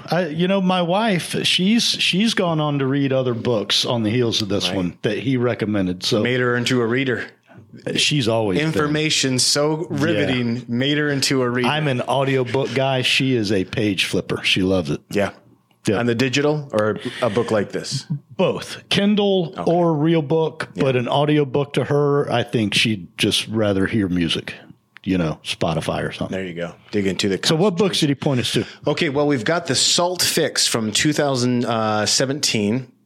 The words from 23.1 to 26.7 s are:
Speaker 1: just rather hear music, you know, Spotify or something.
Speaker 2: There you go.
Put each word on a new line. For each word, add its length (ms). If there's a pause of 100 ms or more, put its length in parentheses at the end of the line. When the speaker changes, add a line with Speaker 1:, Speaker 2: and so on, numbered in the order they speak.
Speaker 1:
just 320
rather 380
hear 220
music, 440 (500)
you 140
know, 280
Spotify 640
or 60
something. 240
Speaker 2:
There 100
you 60
go. 220 (160)